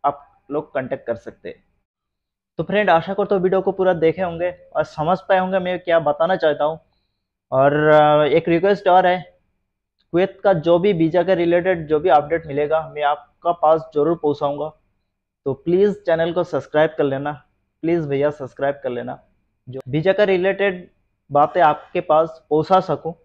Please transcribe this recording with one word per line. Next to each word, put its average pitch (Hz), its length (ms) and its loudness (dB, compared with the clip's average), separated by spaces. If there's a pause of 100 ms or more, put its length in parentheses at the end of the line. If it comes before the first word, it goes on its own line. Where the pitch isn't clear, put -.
आप - 460 -6
लोग 151 220 -8
contact 131 340 -8
कर 117 80 -4
सकते - 340 -16
हैं। - 160 -18 (920)
तो 165 60 -4
friend, 196 260 0
आशा 165 240 2
करता 202 200 0
हूँ 185 80 0
video 185 180 2
को 190 120 -2
पूरा 185 200 0
देखे 160 300 0
होंगे 175 320 -6 (220)
और 156 80 -2
समझ 170 360 -4
पाए 190 180 0
होंगे 185 200 -2
मैं 180 200 -4
क्या 170 200 0
बताना 160 380 0
चाहता 147 280 0
हूँ। 156 160 -4 (720)
और, 143 360 2
अ, 151 360 4
एक 160 240 2
request 190 400 0
और 349 180 4
है, 180 320 -4 (760)
Kuwait 190 320 -2
का 202 80 4
जो 170 260 2
भी 202 140 2
visa 165 300 0
के 185 120 2
related 170 520 0
जो 151 140 0
भी 180 80 0
अपडेट 160 380 2
मिलेगा, 151 480 -4
मैं 147 80 -6
आपका 147 500 -4
पास 160 420 0
ज़रूर 156 280 0
पहुँचाऊँगा। 147 500 -4 (720)
तो 135 100 -4
please 196 480 0
channel 165 300 -2
को 175 120 -2
subscribe 151 540 0
कर 156 60 0
लेना, 139 280 -4 (500)
Please 165 260 -2
भैया, 139 220 0
subscribe 139 520 -6
कर 127 80 -6
लेना। 123 340 -10 (440)
जो 127 200 -14
visa 156 240 0
का 196 120 2
related 190 680 -2 (420)
बातें 151 280 2
आपके 151 400 0
पास 160 500 0
पहुँचा 160 300 2
सकूँ। 165 320 -6 (120)